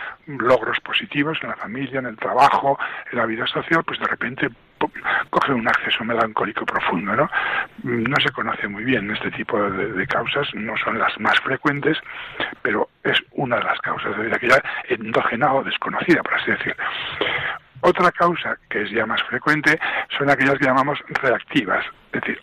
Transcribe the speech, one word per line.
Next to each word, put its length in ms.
logros 540
positivos 600
en 80
la 80
familia, 420
en 60
el 100
trabajo, 640
en 60
la 80
vida 200
social, 380
pues 160
de 80
repente, 420
pum, 120
coge 220
un 160
acceso 380
melancólico 600
profundo, 480
¿no? 160
No 380
se 100
conoce 380
muy 160
bien 260
este 200
tipo 380
de, 220
de 160
causas, 460
no 240
son 200
las 220
más 220
frecuentes, 560
pero 280
es 180
una 260
de 80
las 140
causas, 320
es 80
decir, 140
aquella 300
endógena 680
o 100
desconocida, 580
por 120
así 160
decirlo. 320
Otra 300
causa, 460
que 120
es 80
ya 160
más 180
frecuente, 560
son 140
aquellas 260
que 80
llamamos 320
reactivas, 640
es 100
decir, 220